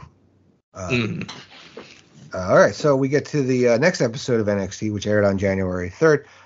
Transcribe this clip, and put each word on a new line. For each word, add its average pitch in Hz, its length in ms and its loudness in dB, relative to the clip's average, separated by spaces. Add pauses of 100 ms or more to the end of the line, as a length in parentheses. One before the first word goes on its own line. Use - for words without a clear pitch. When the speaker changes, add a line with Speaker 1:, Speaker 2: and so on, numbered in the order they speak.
(720)
Speaker 1:
Uh, 95 160 -10
Speaker 2:
Mm-hmm. 120 320 -4 (1120)
Speaker 1:
uh, - 40 -8 (120)
all 131 80 4
right, 107 160 6
so 147 220 0
we 135 120 0
get 135 200 0
to 147 160 -2
the, 123 260 2
uh, 117 80 4
next 165 240 0
episode 117 380 -2
of 104 80 -2
N 101 120 0
X 95 200 -8
T, 107 100 -4
which 104 160 -6
aired 104 200 2
on 98 120 2
January 92 520 -2
third. 151 360 2 (200)